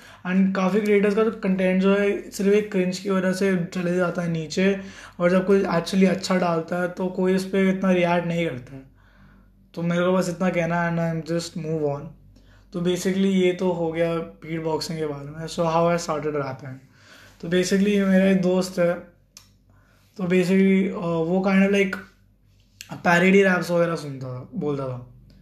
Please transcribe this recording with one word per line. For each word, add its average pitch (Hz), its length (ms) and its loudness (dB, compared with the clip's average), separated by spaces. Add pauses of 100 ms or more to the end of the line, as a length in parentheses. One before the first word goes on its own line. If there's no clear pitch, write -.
(260)
and 190 280 2
काफ़ी 190 260 0
क्रिएटर्स 208 340 2
का 220 100 2
तो 226 60 0
कंटेंट 185 520 0
जो 196 120 4
है 202 360 0
सिर्फ 196 220 0
एक 208 200 2
क्रिंज 180 260 -2
की 202 120 -6
वजह 190 220 0
से 190 320 0
चले 175 320 -4
जाता 175 260 -2
है 170 60 -4
नीचे, 180 520 0 (400)
और 175 100 4
जब 185 160 2
कोई 196 160 4
actually 190 460 2
अच्छा 185 280 -2
डालता 175 460 -2
है 180 60 -2
तो 180 180 -4
कोई 185 280 0
उस 190 100 -2
पर 196 140 -4
इतना 190 320 2
रिएक्ट 175 360 2
नहीं 170 220 -2
करता 135 280 -12
है। 135 60 -18 (920)
तो 170 80 -8
मेरे 175 220 0
को 185 80 2
बस 185 160 2
इतना 180 220 -2
कहना 170 320 0
है 170 140 -2
and 165 300 -2
I'm 165 80 -4
just 170 300 -6
move 156 280 -2
on। 147 140 -10 (680)
तो 175 80 -6
basically 190 460 0
ये 185 260 4
तो 180 200 -2
हो 165 200 -4
गया 165 260 -2
बीटबॉक्सिंग 160 800 -6
के 156 80 -4
बारे 143 240 -10
में। 160 160 -12
So 160 140 -6
how 170 380 2
I - 80 -
started 151 280 -4
rapping, 131 420 -8 (640)
तो 175 80 -10
basically 196 580 2
मेरा 190 180 6
एक 190 180 4
दोस्त 180 360 0
है, 175 160 2 (1200)
तो 185 80 -4
basically, 190 720 4
uh, - 60 -6
वो 170 460 0
kind 196 200 4
of 202 80 0
like 190 200 0 (960)
पैरोडी 185 500 4
रैप्स 180 280 0
वगैरह 170 260 0
सुनता 135 380 -10
था, 135 200 -14
बोलता 147 340 -4
था। 123 100 -10 (440)